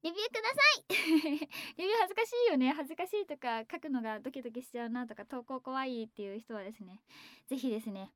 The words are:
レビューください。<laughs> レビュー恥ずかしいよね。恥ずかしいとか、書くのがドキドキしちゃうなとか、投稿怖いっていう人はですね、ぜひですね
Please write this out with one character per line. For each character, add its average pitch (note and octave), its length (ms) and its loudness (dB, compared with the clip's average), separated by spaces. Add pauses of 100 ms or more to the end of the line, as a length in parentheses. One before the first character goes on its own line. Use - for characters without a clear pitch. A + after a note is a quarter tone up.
レ D#4+ 80 0
ビ E4+ 60 -6
ュ G4+ 40 -4
ー A4 80 0
く A4 140 -4
だ A4+ 60 0
さ C5 80 0 (220)
い。 D#4 680 2
<laughs> - 300 -12
レ F4 100 -4
ビ G4+ 60 2
ュ - 20 4
ー A#4 40 4
恥 F#4+ 100 4
ず G4 60 -8
か A4+ 120 2
し - 60 -8 (160)
い - 20 6
よ D#4 60 4
ね。 B3+ 160 4
恥 D4 160 -4
ず D#4+ 80 -10
か F4+ 100 -4
し - 80 -8
い G#4 120 0
と D4 100 -6
か、 A3+ 340 -4
書 E4+ 100 -6
く D#4 100 -6
の C4 100 2
が A3 180 -4
ド C#4 120 -8
キ C4 120 -10
ド B3 80 -6
キ A#3+ 120 -8
し - 80 -18
ち A#3+ 100 -6
ゃ A#3 60 -4
う - 20 -4
な B3 180 -4
と A3+ 80 -14
か、 G3+ 120 -12
投 B3 180 -8
稿 C4 160 -6
怖 C4 240 -4
い A#3+ 200 -4
っ A3 40 -12
て - 140 -12
い G3 140 -8
う - 20 -6
人 A3+ 160 -12
は G#3 80 -6
で G3+ 100 -10
す - 80 -16
ね、 F#3+ 220 -18 (460)
ぜ C4 100 -2
ひ C4 100 -2
で A3 120 0
す A3 100 -8
ね F#3+ 260 -10